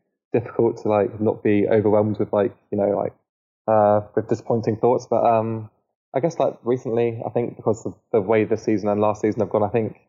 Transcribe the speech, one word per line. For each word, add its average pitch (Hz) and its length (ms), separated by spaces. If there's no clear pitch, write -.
difficult 117 500
to, 104 60
like, 104 300
not 107 240
be 101 240
overwhelmed 104 520
with, 107 140
like, 101 220
you 104 60
know, 101 120
like, 98 240
uh, 104 340
with 113 140
disappointing 113 480
thoughts. 120 320
But, 113 160
um, 113 440
I 135 40
guess, 165 200
like, - 240
recently, 117 640
I - 40
think 120 280
because - 280
of 98 80
the 110 100
way 107 240
this 104 180
season 104 260
and 104 120
last 107 200
season 107 200
have 95 80
gone, 107 140
I 101 60
think 110 280